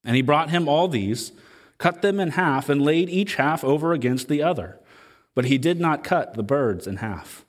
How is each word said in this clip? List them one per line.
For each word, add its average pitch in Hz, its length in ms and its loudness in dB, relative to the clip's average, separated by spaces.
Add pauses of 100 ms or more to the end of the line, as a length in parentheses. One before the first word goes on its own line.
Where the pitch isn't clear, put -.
And 120 100 0
he 131 80 4
brought 147 280 2
him 170 180 0
all 156 180 4
these, 117 460 -4 (460)
cut 175 240 0
them 202 180 0
in 175 100 0
half, 143 380 0
and 143 120 2
laid 160 300 2
each 190 240 0
half 151 300 0
over 151 280 0
against 127 360 -2
the 147 140 0
other. 131 360 -2 (560)
But 127 120 0
he 135 120 4
did 170 220 0
not 156 240 0
cut 170 300 -2
the 110 100 -4
birds 117 420 0
in 95 120 -6
half. - 500 -10